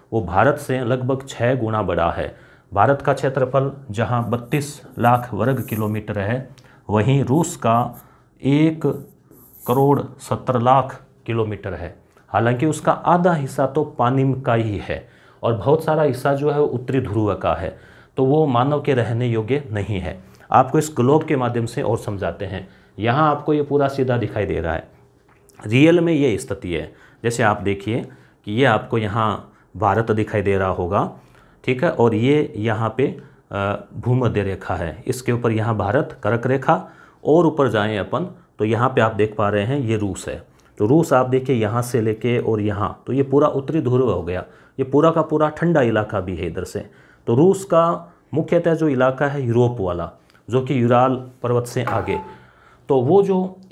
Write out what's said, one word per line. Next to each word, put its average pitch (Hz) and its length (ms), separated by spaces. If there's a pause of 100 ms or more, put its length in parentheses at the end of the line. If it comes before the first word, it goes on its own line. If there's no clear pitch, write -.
(120)
वो 113 80
भारत 101 380
से 131 220
लगभग 131 480
छः 120 260
गुना 110 280
बड़ा 85 280
है। - 260 (380)
भारत 123 280
का 143 100
क्षेत्रफल 135 600 (180)
जहाँ 113 400
बत्तीस 139 520 (160)
लाख 120 360
वर्ग 117 360
किलोमीटर 107 480
है, 117 300 (420)
वहीं 127 340
रूस 147 320
का 117 440 (420)
एक 156 440 (800)
करोड़ 139 340
सत्तर - 600
लाख 127 400 (260)
किलोमीटर 104 480
है। 87 200 (340)
हालांकि 120 380
उसका 151 260
आधा 175 420
हिस्सा 139 320
तो 147 180
पानी 131 560
का 120 140
ही 110 240
है - 300 (340)
और 113 120
बहुत 143 300
सारा 156 180
हिस्सा 139 320
जो 147 160
है 143 100
वो 135 60
उत्तरी 127 340
ध्रुव 101 340
का 90 200
है, - 240 (380)
तो 135 80
वो 147 220
मानव 139 360
के 143 120
रहने 117 320
योग्य 117 440
नहीं 101 300
है। 87 220 (280)
आपको 131 280
इस 151 180
ग्लोब 143 280
के 156 120
माध्यम 117 300
से - 160
और 110 160
समझाते 98 460
हैं। 92 240 (300)
यहाँ 135 320
आपको 143 240
ये 147 80
पूरा 139 260
सीधा 123 280
दिखाई 104 300
दे 82 140
रहा 82 140
है, - 140 (800)
रियल 156 340
में 170 120
ये 139 260
स्थिति - 340
है। - 360 (160)
जैसे 117 180
आप 104 180
देखिए 101 420 (420)
कि 104 80
ये 123 120
आपको 113 340
यहाँ 107 540 (240)
भारत 107 340
दिखाई 107 320
दे 98 160
रहा 95 100
होगा, 98 480 (480)
ठीक 127 200
है, 170 60
और 117 240
ये 139 420
यहाँ 110 400
पे, 139 100 (460)
अ, 101 240 (180)
भूमध्य 117 480
रेखा 95 320
है, 85 320
इसके - 260
ऊपर 117 200
यहाँ 110 240
भारत, 104 460
कर्क 117 240
रेखा, 139 440 (340)
और 165 220
ऊपर 151 220
जाएं 107 300
अपन 117 260 (340)
तो 107 60
यहाँ 110 240
पे 127 120
आप 113 140
देख 107 240
पा 104 100
रहे 101 160
हैं 139 160
ये 110 160
रूस 98 320
है। - 180 (320)
तो 104 80
रूस 160 260
आप 127 140
देखिए 127 300
यहाँ 110 260
से 120 180
लेके 110 380
और 110 220
यहाँ, 104 460
तो 117 60
ये 139 100
पूरा 139 260
उत्तरी 147 320
ध्रुव 123 300
हो 90 120
गया, 87 220 (340)
ये 135 60
पूरा 147 260
का 160 120
पूरा 151 260
ठंडा 156 340
इलाका 107 380
भी 90 160
है 87 100
इधर 87 180
से। - 260 (360)
तो 117 80
रूस 190 300
का 170 500 (200)
मुख्यतः 170 400
जो 156 140
इलाका 131 380
है 139 200
यूरोप 117 340
वाला, 87 300 (400)
जो 131 120
कि 131 200
यूराल 123 320 (280)
पर्वत 120 240
से 123 180
आगे, 95 340 (720)
तो 135 120
वो 175 220
जो 185 380 (120)